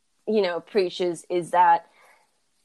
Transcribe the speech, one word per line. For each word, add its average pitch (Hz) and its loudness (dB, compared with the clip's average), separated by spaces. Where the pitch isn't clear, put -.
you 214 0
know, 175 -2
preaches 175 -4
is 175 -6
that 170 4